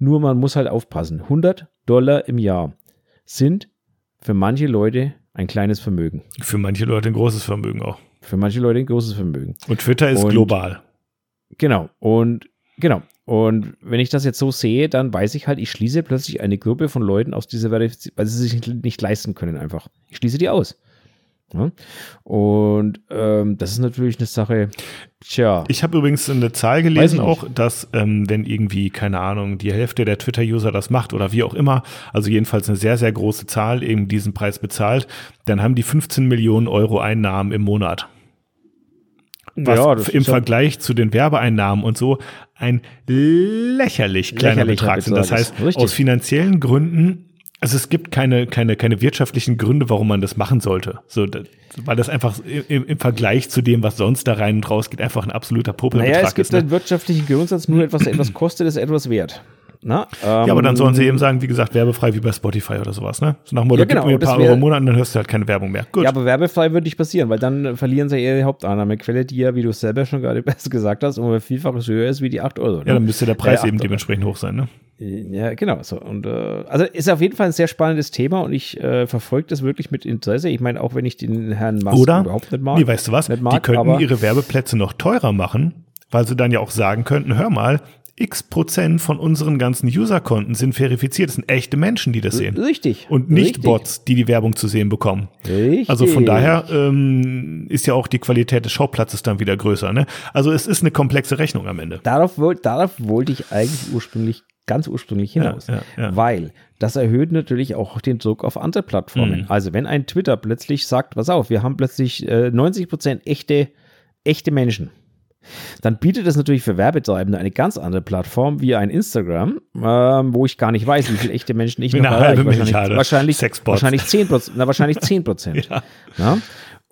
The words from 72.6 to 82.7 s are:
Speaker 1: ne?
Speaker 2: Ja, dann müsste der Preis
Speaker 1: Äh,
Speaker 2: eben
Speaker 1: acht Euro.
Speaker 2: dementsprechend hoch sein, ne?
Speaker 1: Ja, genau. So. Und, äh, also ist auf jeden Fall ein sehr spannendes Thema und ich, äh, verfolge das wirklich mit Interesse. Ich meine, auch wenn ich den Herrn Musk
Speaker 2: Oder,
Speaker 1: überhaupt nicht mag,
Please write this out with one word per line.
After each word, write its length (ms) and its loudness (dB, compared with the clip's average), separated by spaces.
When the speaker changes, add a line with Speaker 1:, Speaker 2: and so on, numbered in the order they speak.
Speaker 1:
ne? 80 -8
Speaker 2:
Ja, 60 6
dann 100 4
müsste 200 0
der 100 2
Preis 280 2
Speaker 1:
Äh, 60 2
Speaker 2:
eben 80 0
Speaker 1:
acht 60 -2
Euro. 20 -
Speaker 2:
dementsprechend 400 -2
hoch 120 -2
sein, 200 -6
ne? 120 -4
Speaker 1:
Ja, 560 -6
genau. 300 -2
So. 160 -10
Und, 260 -10
äh, 400 -6
also 180 2
ist 240 -4
auf 120 4
jeden 160 2
Fall 100 2
ein 60 2
sehr 160 2
spannendes 420 -2
Thema 300 -2
und 120 -4
ich, 300 -8
äh, 240 0
verfolge 400 -2
das 160 -4
wirklich 300 -4
mit 120 -6
Interesse. 440 -2
Ich 100 -2
meine, 220 -4
auch 160 -4
wenn 80 -2
ich 140 -6
den 340 -4
Herrn 320 -2
Musk 140 2
Speaker 2:
Oder, 240 6
Speaker 1:
überhaupt 280 -4
nicht 140 -4
mag, 140 2